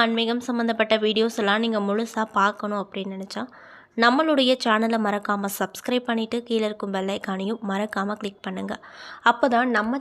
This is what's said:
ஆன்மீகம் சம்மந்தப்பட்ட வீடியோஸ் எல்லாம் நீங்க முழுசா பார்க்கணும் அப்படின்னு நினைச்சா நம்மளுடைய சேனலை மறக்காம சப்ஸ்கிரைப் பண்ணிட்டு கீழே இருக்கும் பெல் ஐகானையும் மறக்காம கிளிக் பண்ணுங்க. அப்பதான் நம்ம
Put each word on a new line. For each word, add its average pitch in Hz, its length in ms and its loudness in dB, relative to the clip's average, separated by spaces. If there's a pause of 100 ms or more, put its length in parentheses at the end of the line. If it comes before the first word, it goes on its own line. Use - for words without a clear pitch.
ஆன்மீகம் 226 460 0
சம்மந்தப்பட்ட 226 460 2 (120)
வீடியோஸ் 220 360 2
எல்லாம் 208 240 2
நீங்க 220 220 0
முழுசா 220 360 -2 (160)
பார்க்கணும் 208 440 0
அப்படின்னு 196 320 -8
நினைச்சா 196 280 -10 (580)
நம்மளுடைய 269 500 4 (100)
சேனலை 226 420 2
மறக்காம 202 440 -2 (100)
சப்ஸ்கிரைப் 247 500 -2
பண்ணிட்டு 226 380 -2
கீழே 220 220 0
இருக்கும் 208 260 -6
பெல் 190 180 -2
ஐகானையும் 196 560 -4
மறக்காம 202 520 -2
கிளிக் 196 260 -8
பண்ணுங்க. 196 280 -6 (560)
அப்பதான் 247 460 2
நம்ம 226 240 0